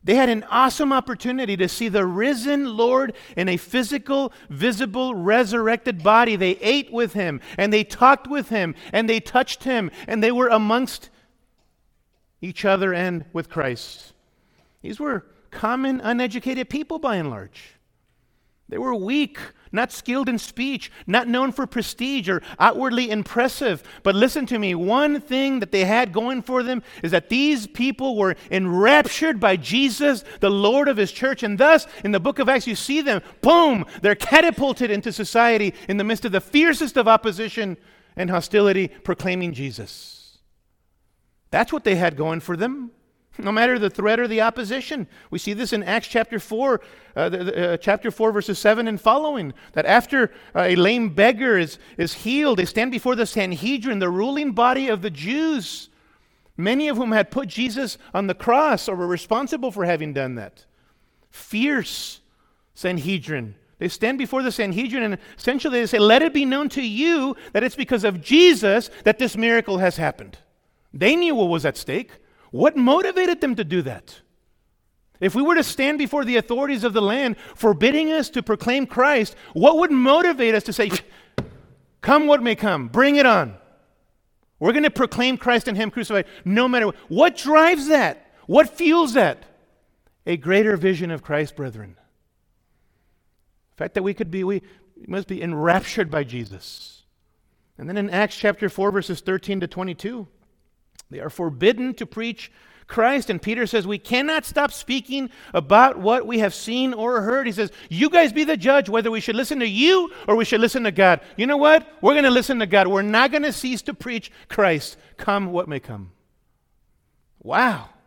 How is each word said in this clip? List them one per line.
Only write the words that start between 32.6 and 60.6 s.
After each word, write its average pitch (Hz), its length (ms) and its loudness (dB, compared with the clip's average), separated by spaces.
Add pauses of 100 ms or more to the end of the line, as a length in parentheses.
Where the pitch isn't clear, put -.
you 214 80 -4
see 294 260 -2
them, 214 200 -2 (200)
boom, 294 440 4 (160)
they're 202 140 4
catapulted 269 760 2
into 202 200 -4
society 220 640 0 (160)
in 202 80 -2
the 202 60 -2
midst 220 200 -4
of 208 100 -4
the 185 80 0
fiercest 294 560 2
of 226 100 2
opposition 214 720 0 (400)
and 180 120 -4
hostility, 190 600 2
proclaiming 180 640 -6
Jesus. - 840 -14 (1120)
That's 233 220 0
what 302 100 -6
they 196 120 2
had 170 200 0
going 160 260 -4
for 175 140 -6
them. 240 360 -6 (480)
No 202 120 -4
matter 240 260 2
the 208 140 0
threat 214 280 0
or 240 80 -2
the 220 140 -2
opposition. 233 640 -4 (220)
We - 80 -8
see 202 160 -6
this 220 180 -6
in 208 120 -2
Acts 208 240 -4
chapter 226 320 -2
four, 233 420 -2 (340)
uh, - 140 -2
the, 180 140 -4
the, 175 300 -2
uh, 165 40 -4
chapter 214 320 -2
four, 220 220 0
verses 202 260 -4
seven 220 300 2
and 208 120 -6
following, 247 540 0 (200)
that 156 120 0
after, 233 460 2 (240)
uh, 175 60 2
a 180 140 2
lame 214 340 2
beggar 220 460 2
is, 165 220 -2 (220)
is 170 140 -4
healed, 262 440 0
they 180 80 0
stand 226 240 -4
before 247 260 -2
the 220 120 -2
Sanhedrin, 208 720 -4
the 180 100 0
ruling 262 440 -2
body 254 340 2
of 208 160 -2
the 202 80 -6
Jews, 247 800 -6 (680)
many 254 300 0
of 254 100 -2
whom 233 140 -2
had 214 180 0
put 269 180 -6
Jesus 240 520 -6 (120)
on 196 140 -2
the 185 80 -2
cross 247 560 0
or 190 60 -4
were 180 100 -4
responsible 240 640 -4
for 190 140 -4
having 156 280 -2
done 131 200 -4
that. 107 320 -14 (640)